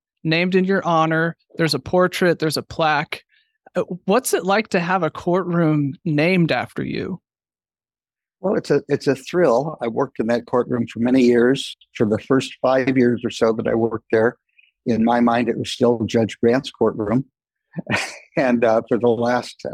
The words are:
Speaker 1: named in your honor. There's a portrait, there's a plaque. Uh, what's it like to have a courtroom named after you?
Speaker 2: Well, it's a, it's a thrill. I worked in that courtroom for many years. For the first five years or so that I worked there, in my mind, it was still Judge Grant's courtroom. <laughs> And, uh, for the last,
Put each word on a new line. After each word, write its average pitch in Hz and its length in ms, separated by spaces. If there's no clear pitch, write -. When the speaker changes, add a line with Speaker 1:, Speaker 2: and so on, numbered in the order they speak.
Speaker 1:
named 170 320
in 185 80
your 190 220
honor. 160 500
There's 160 180
a 147 60
portrait, 180 600
there's 147 180
a 127 60
plaque. 151 600
Uh, 180 80
what's 233 280
it 339 120
like 202 240
to 190 100
have 180 240
a 156 60
courtroom 165 840
named 165 460
after 123 320
you? - 380
Speaker 2:
Well, 190 160
it's - 160
a, 143 160
it's 143 200
a 135 80
thrill. 156 680
I 120 80
worked 131 320
in 113 60
that 117 180
courtroom 123 420
for - 120
many 123 240
years. 123 520
For 117 120
the 104 120
first - 420
five 131 360
years 120 280
or 113 40
so 113 220
that 113 160
I 117 80
worked 113 360
there, 113 260
in 113 180
my 117 160
mind, 120 300
it 113 80
was - 120
still 120 360
Judge 113 340
Grant's 123 320
courtroom. 110 540
<laughs> - 60
And, 123 260
uh, 113 240
for 120 100
the 120 120
last, 120 640